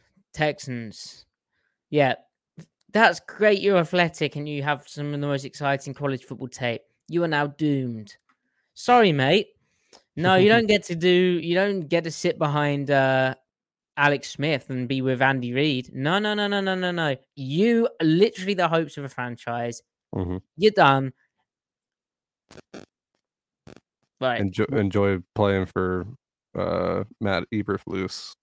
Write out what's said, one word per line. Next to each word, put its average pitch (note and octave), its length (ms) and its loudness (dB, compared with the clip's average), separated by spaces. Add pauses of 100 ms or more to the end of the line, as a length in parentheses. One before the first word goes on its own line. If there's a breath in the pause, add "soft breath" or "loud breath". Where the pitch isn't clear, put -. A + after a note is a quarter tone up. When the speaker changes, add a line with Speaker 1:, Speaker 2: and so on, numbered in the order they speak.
(340)
Speaker 1:
Texans. B2+ 920 -6 (640)
Yeah. C#3 240 2 (760)
That's G#3 300 4
great. G#3 400 2
You're G3 160 4
athletic E3 580 0
and D3 140 -8
you C#3+ 140 -6
have C#3+ 240 -2
some D3 260 -8
of C#3+ 80 -4
the C#3+ 60 -4
most C#3 180 -2
exciting C#3 480 -4
college C3+ 300 -4
football B2+ 240 -12
tape. A#2+ 340 -6 (260)
You E3+ 160 -2
are E3+ 40 0
now D3 200 0
doomed. C3 680 -4 (580)
Sorry, A#3+ 380 4
mate. C#3+ 380 2 (680 soft breath)
No, F3+ 200 2
you F#3+ 140 6
Speaker 2:
<laughs> - 0 -
Speaker 1:
don't A3+ 180 4
get G3 180 2
to F3 100 -6
do, F3+ 480 2
you E3+ 120 -2
don't G3 260 0
get E3 240 0
to D#3+ 60 -6
sit - 280 -2
behind, C#3+ 500 0
uh, C3 460 2 (600)
Alex C#3+ 360 2
Smith C#3+ 400 -4
and B2+ 160 -6
be C3 160 -4
with C3 180 0
Andy C3 320 2
Reid. C3+ 400 -2
No, D3 240 -2
no, G#3 160 -2
no, G#3 140 -2
no, G3+ 140 -2
no, F#3+ 120 -2
no, F#3 180 -2
no. D#3+ 240 -2 (200)
You G3+ 520 0 (140)
are E3+ 40 0
literally F#3 500 2
the F3 120 0
hopes D#3+ 300 -2
of C#3+ 80 -10
a C3 40 -8
franchise. A#2+ 760 -8 (320)
Speaker 2:
Mm-hmm. F2+ 220 -4 (200)
Speaker 1:
You're G#3 140 4
done. C3+ 420 4 (3000)
Right. B2 200 -2
Speaker 2:
Enjoy, G2 320 -2
enjoy G2+ 460 0 (180)
playing G2 300 0
for, F#2 420 -4 (500)
uh, F2+ 460 -2 (160)
Matt F#2+ 240 -2 (100)
Eberflus. - 880 -6